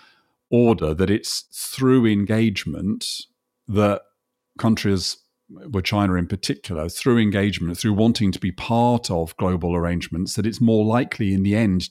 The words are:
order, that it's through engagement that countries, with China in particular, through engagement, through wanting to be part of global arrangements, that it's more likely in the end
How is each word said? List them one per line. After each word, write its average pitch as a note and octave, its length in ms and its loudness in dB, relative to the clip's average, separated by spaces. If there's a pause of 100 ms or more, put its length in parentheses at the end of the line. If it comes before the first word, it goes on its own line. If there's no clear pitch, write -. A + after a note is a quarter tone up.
(500)
order, A2+ 440 2
that F2+ 160 0
it's - 320 -2 (100)
through C3 540 2
engagement G2+ 1000 0 (640)
that G2+ 360 0 (540)
countries, G2+ 600 0 (320)
with G2+ 340 -6
China G2+ 300 0
in F2 140 0
particular, F2 600 -6
through A#2 300 2
engagement, G2 600 0
through A2 140 0
wanting G#2+ 400 2
to - 80 -4
be F#2 140 -4
part A#2+ 580 0
of E2 240 -2
global F2 400 -2
arrangements, E2+ 600 -4
that G2+ 100 -2
it's G#2+ 160 -4
more A2+ 240 4
likely A2 480 0
in F#2+ 100 2
the G2+ 100 2
end G2+ 380 2